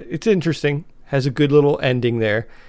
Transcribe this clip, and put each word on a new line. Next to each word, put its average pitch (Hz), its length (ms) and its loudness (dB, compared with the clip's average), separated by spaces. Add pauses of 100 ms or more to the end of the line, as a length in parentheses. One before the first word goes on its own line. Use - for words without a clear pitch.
it's - 180 -4
interesting. 156 580 0 (200)
Has 135 200 -2
a 143 60 0
good 147 200 2
little 143 300 4
ending 123 380 0
there. 110 280 -2 (220)